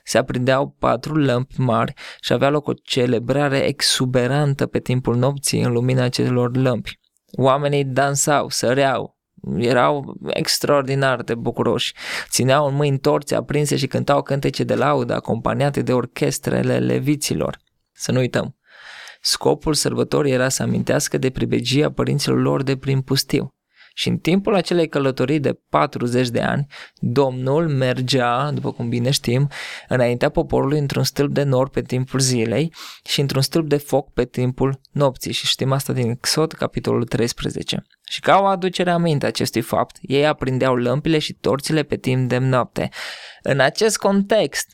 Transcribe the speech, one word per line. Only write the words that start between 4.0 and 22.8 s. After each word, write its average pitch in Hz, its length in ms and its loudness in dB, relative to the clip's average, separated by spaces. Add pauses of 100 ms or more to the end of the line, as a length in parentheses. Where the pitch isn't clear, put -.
pe - 120 -2
timpul 127 380 0
nopții 131 440 0
în 123 120 2
lumina 127 360 2
celor 123 480 0
lămpi. 127 420 -2 (340)
Oamenii 143 520 2
dansau, 139 640 0
săreau, 123 680 0 (380)
erau 131 600 2 (100)
extraordinar 135 960 0
de 117 120 -4
bucuroși, 117 600 -2 (360)
țineau 131 360 2
în 139 80 -2
mâini 143 240 2
torțe 147 360 0
aprinse 143 420 0
și 131 100 -2
cântau 135 360 0
cântece 139 420 -2
de 120 100 0
laudă 123 400 0
acompaniate 123 680 -2
de 127 100 0
orchestrele 127 840 -2
leviților. 127 800 -2 (340)
Să - 200 -6
nu 123 60 2
uităm, 123 380 -2 (640)
scopul 151 540 0
sărbătorii 139 580 0
era 127 160 2
să - 140 -2
amintească 127 560 0
de 131 120 -2
pribegia 123 600 0
părinților 131 500 0
lor 139 220 0
de 135 140 -2
prin 135 240 -2